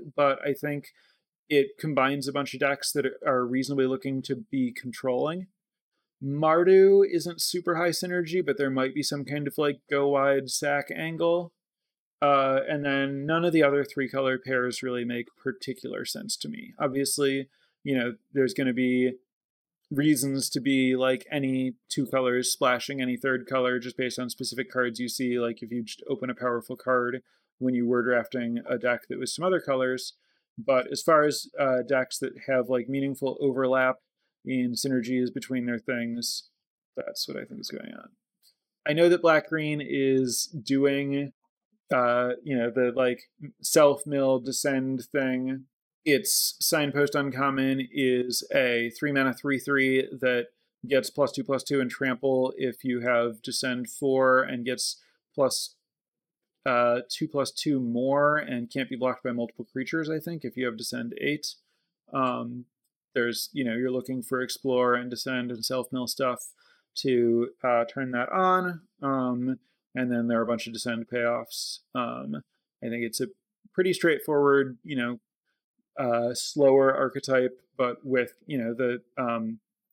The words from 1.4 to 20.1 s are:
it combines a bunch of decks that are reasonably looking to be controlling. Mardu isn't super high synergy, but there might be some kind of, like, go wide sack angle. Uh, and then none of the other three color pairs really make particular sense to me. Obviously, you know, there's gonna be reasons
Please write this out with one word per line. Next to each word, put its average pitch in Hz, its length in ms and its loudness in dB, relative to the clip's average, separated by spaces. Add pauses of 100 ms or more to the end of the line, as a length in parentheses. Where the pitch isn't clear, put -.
it 139 300 2
combines 139 480 0
a 143 40 -4
bunch 143 220 -4
of 131 60 -8
decks 139 320 0
that 139 140 0 (200)
are 127 220 2
reasonably 131 400 0
looking 131 360 -4
to 135 120 -4
be 123 360 -4
controlling. 135 760 -4 (760)
Mardu 180 840 6
isn't 170 320 -4
super 175 360 -2
high 175 120 2
synergy, 180 560 -2
but 135 140 0
there 139 100 2
might 131 240 0
be 143 100 -2
some 143 220 -4
kind 147 220 -4
of, 139 100 -8
like, 147 220 0 (100)
go 143 200 2
wide 139 420 2
sack 143 440 -2
angle. 170 560 0 (680)
Uh, 135 380 4 (100)
and 147 160 -2
then 139 400 -2
none 165 180 0
of 170 100 0
the 156 100 6
other 143 200 4
three 135 240 -4
color 131 300 -2
pairs 127 460 -2
really 123 200 -4
make 120 320 -6
particular - 680 -8
sense - 320 -8
to - 100 -10
me. - 320 -12
Obviously, 135 680 0 (340)
you 139 140 0
know, 120 180 -2 (180)
there's 131 200 2
gonna 131 200 0
be 127 400 2 (800)
reasons 139 580 0